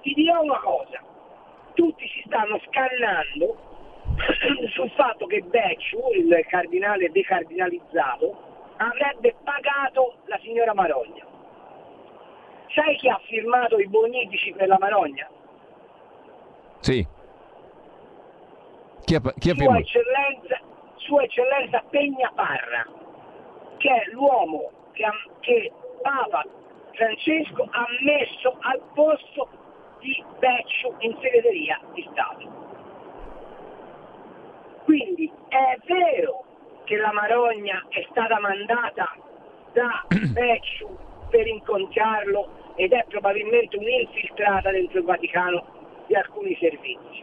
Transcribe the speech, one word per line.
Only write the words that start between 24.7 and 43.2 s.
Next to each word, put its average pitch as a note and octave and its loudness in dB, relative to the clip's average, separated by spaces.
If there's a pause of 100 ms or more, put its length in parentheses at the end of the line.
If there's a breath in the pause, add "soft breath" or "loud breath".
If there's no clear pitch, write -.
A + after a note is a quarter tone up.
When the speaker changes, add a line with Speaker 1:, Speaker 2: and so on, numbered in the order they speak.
Speaker 1:
che A3 -4
ha, G#3+ 0 (280)
che A#3 2 (300)
Papa - -2 (480)
Francesco D4 0
ha A#3+ -2 (160)
messo C4+ 0
al B3+ -2 (140)
posto D4 2 (520)
di - -6 (140)
Becciu - 0
in A3+ -4
segreteria F#3 2 (120)
di - -12
Stato. - -8 (2250)
Quindi D#4 2 (180)
è C4 4
vero E4+ 2 (400)
che G#3 -2
la G#3+ 0
Marogna G#3 0
è - -6
stata A3+ 0
mandata G#3 -2 (580)
da A#3+ 0
<clears throat> F3+ 2
Becciu - -2 (420)
per A3 6
incontrarlo G#3 -2 (140)
ed F#3 2
è A#3+ 4
probabilmente G#3 0